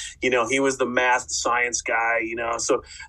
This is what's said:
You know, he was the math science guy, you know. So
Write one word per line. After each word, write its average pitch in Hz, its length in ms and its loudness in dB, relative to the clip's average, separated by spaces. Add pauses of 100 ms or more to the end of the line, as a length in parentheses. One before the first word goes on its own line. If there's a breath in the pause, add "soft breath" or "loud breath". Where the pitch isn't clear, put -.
(200 loud breath)
You 127 80 2
know, 123 180 4
he 135 140 0
was 135 160 2
the 127 80 0
math 123 460 2
science 120 500 -2
guy, 117 380 0
you 113 180 -4
know. 117 220 -2
So - 240 2 (260 loud breath)